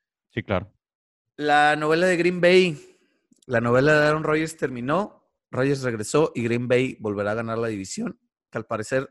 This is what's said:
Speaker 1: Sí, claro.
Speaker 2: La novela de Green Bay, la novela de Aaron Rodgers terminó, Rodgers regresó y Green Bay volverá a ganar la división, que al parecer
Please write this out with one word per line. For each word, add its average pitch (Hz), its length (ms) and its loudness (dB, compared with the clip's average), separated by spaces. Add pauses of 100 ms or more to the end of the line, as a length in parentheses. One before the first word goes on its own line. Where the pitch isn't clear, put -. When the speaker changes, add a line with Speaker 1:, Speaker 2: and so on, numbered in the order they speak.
(300)
Speaker 1:
Sí, - 140 -6
claro. 98 280 -4 (680)
Speaker 2:
La 147 380 4
novela 156 300 2
de 180 120 2
Green 175 240 0
Bay, 175 560 2 (500)
la 120 140 0
novela 131 380 4
de 147 80 4
Aaron 156 160 0
Rodgers 156 340 -2
terminó, 143 680 -6 (220)
Rodgers 135 320 -2
regresó 127 540 0
y 120 80 -2
Green 120 240 -2
Bay 127 320 0
volverá 104 320 -4
a 107 40 -4
ganar 113 220 -6
la 117 120 -4
división, 107 500 -10 (320)
que - 60 -12
al 113 80 -8
parecer 131 460 -4